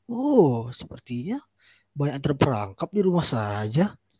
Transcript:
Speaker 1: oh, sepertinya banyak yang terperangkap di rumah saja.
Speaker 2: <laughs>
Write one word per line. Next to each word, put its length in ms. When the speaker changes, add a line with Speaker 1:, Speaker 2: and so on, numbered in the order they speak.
Speaker 1:
oh, 680
sepertinya 640
banyak 240
yang 80
terperangkap 640
di 140
rumah 240
saja. 640
Speaker 2:
<laughs> 80